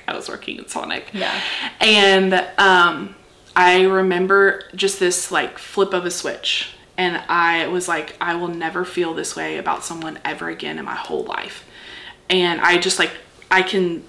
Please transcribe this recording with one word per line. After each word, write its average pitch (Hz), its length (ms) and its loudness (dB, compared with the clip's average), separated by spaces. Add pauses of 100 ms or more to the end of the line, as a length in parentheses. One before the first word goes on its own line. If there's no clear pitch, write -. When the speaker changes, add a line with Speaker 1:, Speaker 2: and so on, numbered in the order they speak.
Speaker 1:
I - 80 -4
was - 140 -10
working - 300 -10
at - 120 -16
Sonic. - 400 -6
Speaker 2:
Yeah. 190 220 -4 (480)
Speaker 1:
And, 196 520 6 (240)
um, 180 580 4 (420)
I 180 260 6
remember 190 800 4 (120)
just 190 260 -2
this, 185 280 0
like, 147 300 -2
flip 190 340 -2
of 175 120 -2
a 175 60 -4
switch. - 580 -6 (280)
And 175 300 0
I 170 400 2
was 175 220 -4
like, 160 320 -4
"I 170 140 -2
will 175 120 -4
never 170 380 -4
feel 175 280 -4
this 151 220 -8
way 156 220 -6
about 160 260 -6
someone 160 400 -10
ever 156 240 -8
again 160 320 -8
in 151 60 -12
my - 100 -10
whole - 300 -6
life." - 400 -10 (640)
And 175 320 2
I 175 160 4
just, 180 220 0
like, 165 120 0 (380)
I 185 140 4
can 185 460 -2